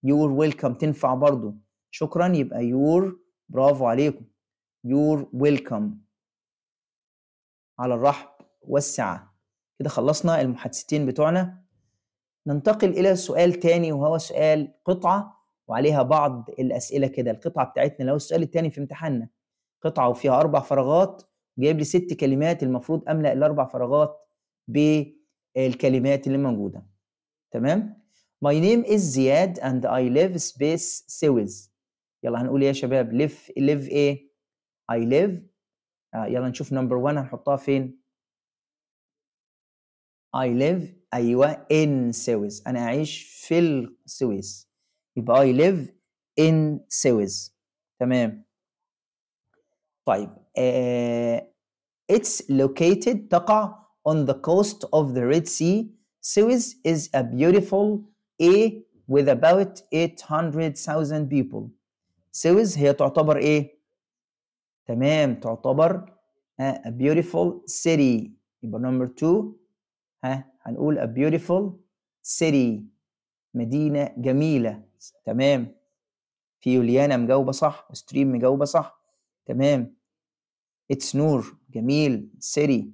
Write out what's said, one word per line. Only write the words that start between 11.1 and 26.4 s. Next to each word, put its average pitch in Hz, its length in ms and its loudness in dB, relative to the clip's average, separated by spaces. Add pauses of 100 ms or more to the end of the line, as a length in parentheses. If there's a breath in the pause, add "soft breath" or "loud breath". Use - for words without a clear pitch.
ننتقل 185 420 0
إلى 185 260 2
سؤال 175 380 2
تاني، 170 380 0
وهو 151 260 0
سؤال 156 560 0 (120)
قطعة 185 600 -2 (200)
وعليها 139 360 2
بعض 135 460 0
الأسئلة 131 580 -2
كده. 120 240 -4
القطعة 131 340 -4
بتاعتنا 135 400 -2
لو 135 100 0
السؤال 165 280 -2
التاني 160 280 -2
في 143 100 -12
امتحاننا 139 480 -6 (520)
قطعة 127 280 0
وفيها 127 300 2
أربع 151 200 2
فراغات، 147 640 0 (340)
جايب 147 200 2
لي 151 60 -2
ست 175 300 -2
كلمات، 151 500 0
المفروض 127 460 -4
أملأ 156 240 0
الأربع 143 320 0
فراغات 135 600 -2 (400)
بالكلمات 135 1600 0
اللي 139 100 -2
موجودة. 113 480 -4 (680)